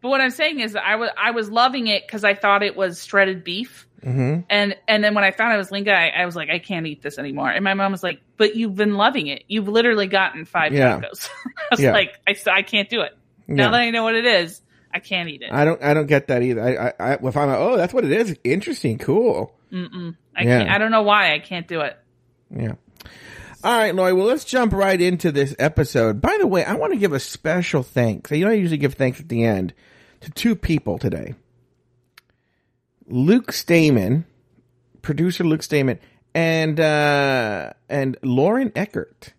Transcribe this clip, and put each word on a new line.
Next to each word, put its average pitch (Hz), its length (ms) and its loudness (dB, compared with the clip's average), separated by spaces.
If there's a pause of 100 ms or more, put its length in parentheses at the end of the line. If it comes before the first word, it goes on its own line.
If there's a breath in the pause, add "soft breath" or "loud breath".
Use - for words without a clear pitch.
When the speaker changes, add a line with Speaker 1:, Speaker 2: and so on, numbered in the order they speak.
Speaker 1:
But 240 100 -8
what 262 100 2
I'm 262 100 2
saying 302 300 -2
is 214 160 -6
I 208 200 0
wa-, 226 200 -2
I 214 140 0
was 226 200 -4
loving 240 360 0
it 208 220 -2
'cause 214 160 -8
I 202 100 4
thought 202 280 2
it 202 140 -2
was 180 280 -4
shredded 190 400 0
beef. 196 420 -10 (180)
Speaker 2:
Mm-hmm. 131 360 0 (100)
Speaker 1:
And, 202 260 2 (100)
and 214 160 2
then 208 120 2
when 202 100 2
I 190 80 4
found 220 220 0
it 208 40 0
was 185 140 -6
lengua, 202 220 0
I, 170 160 4
I 180 160 0
was 175 100 -8
like, 156 140 -6
"I 170 100 -2
can't 165 260 -6
eat 147 160 -10
this 147 160 -10
anymore." 139 320 -4
And 180 140 -2
my 196 100 0
mom 196 160 0
was 190 140 -6
like, 180 160 -6 (160)
"But 214 180 2
you've 220 220 -4
been 208 180 0
loving 202 320 0
it. 139 220 -8
You've 202 180 -2
literally 220 400 2
gotten 190 380 -2
five 160 280 -2
Speaker 2:
Yeah. 127 280 2
Speaker 1:
tacos." - 360 -12
<laughs> - 100 -16
I - 160 -12 (100)
was - 80 2
Speaker 2:
Yeah. 131 120 4
Speaker 1:
like, 196 240 0 (100)
"I 202 60 0
s-, - 140 -4
I 190 160 2
can't 202 260 -4
do 226 120 -4
it. 160 120 -4 (360)
Now 143 160 2
Speaker 2:
Yeah. 208 80 2
Speaker 1:
that 240 80 4
I 233 100 0
know 226 140 -2
what 226 100 0
it 226 120 0
is, 180 340 0 (340 soft breath)
I 175 60 -6
can't 175 280 -6
eat 139 140 -14
it." 117 80 -10
Speaker 2:
I 143 140 2
don't, 160 180 0
I 147 120 2
don't 151 120 0
get 143 220 2
that 123 160 2
either. 117 180 -2
I, 123 260 0 (180)
I, 131 80 0
I, - 0 -
if 131 220 -4
I'm 147 120 0
like, 131 100 0
"Oh, 214 180 2
that's 175 160 0
what 247 120 0
it 139 80 0
is. 202 320 -2
Interesting. 147 540 -2
Cool." 165 540 0 (200)
Speaker 1:
Mm-mm. 175 420 -10 (220)
I 175 80 -2
Speaker 2:
Yeah. 123 160 4
Speaker 1:
can't, - 100 0
I 196 80 4
don't 220 140 0
know 220 100 4
why 202 320 4
I 151 60 -4
can't 170 260 -10
do 170 140 -6
it. 143 160 -6 (600)
Speaker 2:
Yeah. - 180 -6 (880 loud breath)
All 233 120 2
right, 214 160 2
Lori, 185 200 2
well, 185 140 4
let's 269 180 0
jump 240 280 0
right 196 280 2
into 180 320 2
this 139 260 0
episode. 127 600 2
By 359 180 0
the 381 80 2
way, 185 180 2
I - 100 -2
wanna 392 220 0
give 196 160 0
a 139 60 0
special 160 640 -2
thanks. 117 480 -2
You 151 140 0
know, 214 80 2
I - 20 4
usually 175 240 0
give 139 160 0
thanks 127 240 -2
at - 100 -18
the 117 160 0
end 95 300 0 (460 soft breath)
to - 100 -18
two 226 240 0
people 139 440 -2
today. 82 360 -6 (1700)
Luke 160 460 2
Stamen, 151 760 2 (760)
producer 170 420 -2
Luke 156 180 2
Stamen, 135 360 0 (360 soft breath)
and, 160 440 0
uh, 139 960 0 (160)
and 135 340 -2
Lauren 185 540 2
Eckert. - 640 -8